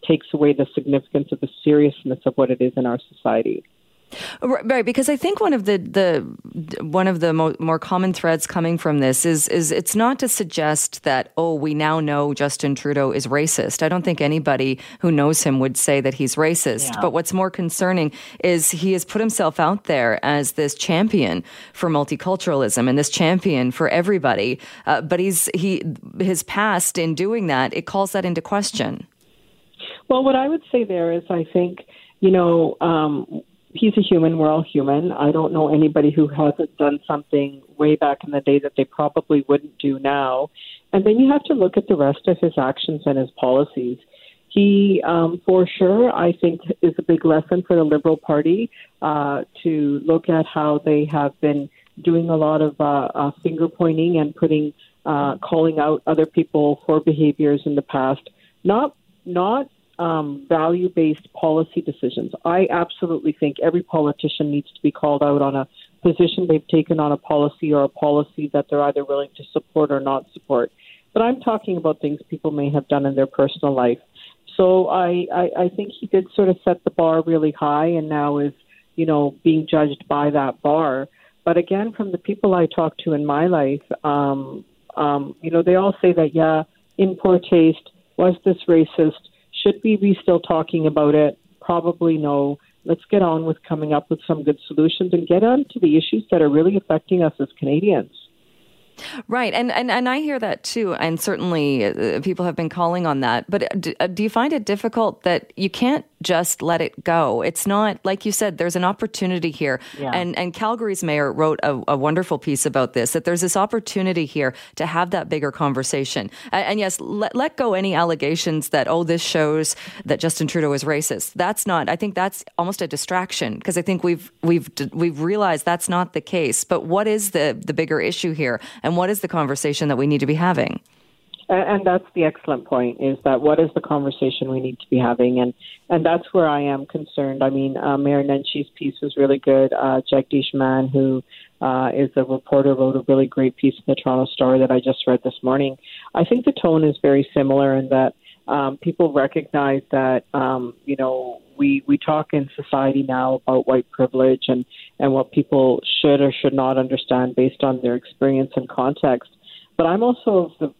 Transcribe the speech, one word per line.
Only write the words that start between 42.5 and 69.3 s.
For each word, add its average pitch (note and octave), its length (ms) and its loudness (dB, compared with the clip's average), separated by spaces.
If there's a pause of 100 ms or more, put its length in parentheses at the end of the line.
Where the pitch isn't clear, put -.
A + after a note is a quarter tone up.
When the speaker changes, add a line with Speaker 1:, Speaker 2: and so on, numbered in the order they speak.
Speaker 1:
actions C#3+ 480 -2
and C#3+ 100 2
his C3 140 0 (100)
policies. B2+ 600 0 (480)
He, G3+ 580 4
um, E3 400 0
for F#3 220 6
sure, G3+ 440 4
I F3 200 2
think, E3+ 300 0 (200)
is E3 160 4
a - 60 -4
big E3 200 2
lesson D#3+ 440 2
for F3+ 80 4
the E3 80 4
Liberal D3+ 340 2
Party, D#3+ 540 0 (320)
uh, D3 400 -2 (180)
to D3 420 0
look D#3+ 260 0
at D#3+ 180 2
how D3+ 360 -2
they D3+ 220 2
have D3 340 -2
been D3 300 -2 (340)
doing E3 280 2
a D#3+ 40 2
lot D#3 280 2
of, D3 180 -2
uh, C#3+ 320 0
uh, C#3+ 180 -2 (120)
finger E3 240 0
pointing E3 500 0
and D3+ 180 -2
putting, D3+ 380 0 (320)
uh, C#3+ 320 -2
calling D#3+ 400 0
out D3+ 300 0
other D#3 180 2
people D3+ 600 0
for D#3 120 4
behaviors D3+ 640 2
in D3 100 -2
the C#3 80 -2
past. C3+ 440 -2 (360)
Not, B3+ 320 0 (300)
not G3 440 -2 (300)
um, D#3 500 -4
value-based E3 840 0
policy D#3+ 480 0
decisions. - 500 -6 (140)
I F3 260 2
absolutely E3+ 680 -2
think C#3+ 220 -2
every E3 220 0
politician D3+ 640 -2
needs C#3+ 220 -4
to - 100 -20
be D3 100 2
called D3 300 0
out C#3+ 200 2
on C#3 140 0
a C3+ 120 -2 (340)
position F3+ 460 2
they've D#3 200 2
taken D#3+ 320 2
on D3 120 0
a C#3+ 60 0
policy D3 560 0
or C#3+ 100 4
a C#3 60 0
policy D3 640 -2
that C#3+ 160 0
they're D3 200 0
either C#3+ 140 -2
willing C#3 320 -4